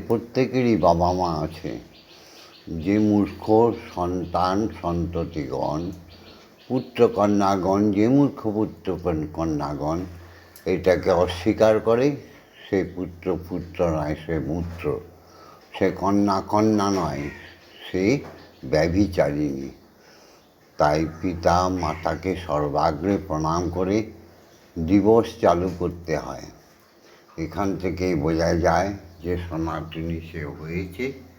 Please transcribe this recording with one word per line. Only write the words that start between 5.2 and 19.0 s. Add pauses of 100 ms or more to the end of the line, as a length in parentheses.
পুত্রকন্যাগণ,
যে
মূর্খ
পুত্র
কন-,
কন্যাগণ (680)
এটাকে
অস্বীকার
করে, (540)
সে (120)
পুত্র (100)
পুত্র
নয়, (100)
সে
মূত্র, (760)
সে
কন্যা
কন্যা
নয়, (640)
সে (460)
ব্যভিচারিণী। (1080)